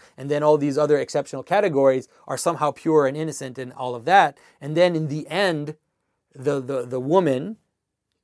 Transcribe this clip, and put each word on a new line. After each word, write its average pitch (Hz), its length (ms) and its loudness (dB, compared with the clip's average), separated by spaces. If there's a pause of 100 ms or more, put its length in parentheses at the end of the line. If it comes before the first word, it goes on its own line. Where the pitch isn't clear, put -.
(180)
and 135 140 -8
then 147 120 0
all 151 140 6
these 143 200 -2
other 147 200 2
exceptional 135 460 -4
categories 139 640 2 (200)
are 131 100 -6
somehow 151 340 -2
pure 156 360 2
and 139 100 -6
innocent 135 400 -8
and 127 160 -12
all 127 220 -6
of 117 100 -12
that. 170 320 4 (240)
And 151 160 -6
then 175 180 4
in 160 120 -2
the 147 200 -6
end, 156 480 -2 (580)
the, 139 280 -4
the, 127 240 -6
the 127 140 -6
woman 156 580 0 (680)